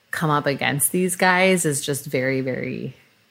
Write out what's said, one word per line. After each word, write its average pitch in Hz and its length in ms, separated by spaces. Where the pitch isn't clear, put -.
come 160 200
up 147 160
against 131 440
these 180 260
guys 185 500
is 143 180
just 139 220
very, 135 340
very, 127 560